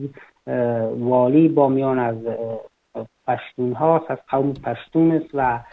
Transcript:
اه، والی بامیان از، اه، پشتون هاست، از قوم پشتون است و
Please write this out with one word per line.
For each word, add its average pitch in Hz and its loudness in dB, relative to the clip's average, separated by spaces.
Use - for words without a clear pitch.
اه، 120 0
والی 127 4
بامیان 135 2
از، 113 -2
اه، 113 -8
پشتون 123 -4
هاست، 160 0
از 131 -4
قوم 139 0
پشتون 160 0
است 160 -2
و 127 0